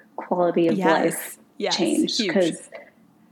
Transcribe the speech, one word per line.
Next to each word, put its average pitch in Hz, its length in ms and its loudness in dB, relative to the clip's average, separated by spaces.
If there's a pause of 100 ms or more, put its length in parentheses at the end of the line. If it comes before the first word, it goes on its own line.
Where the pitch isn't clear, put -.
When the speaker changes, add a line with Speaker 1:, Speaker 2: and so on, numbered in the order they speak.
(160)
Speaker 1:
quality 175 520 0
of 165 80 2
Speaker 2:
Yes. 165 280 2
Speaker 1:
life - 340 -4 (180)
Speaker 2:
Yes. 190 200 -2
Speaker 1:
change, - 400 0
Speaker 2:
Huge. 196 180 -2
Speaker 1:
'cause 175 360 0 (600)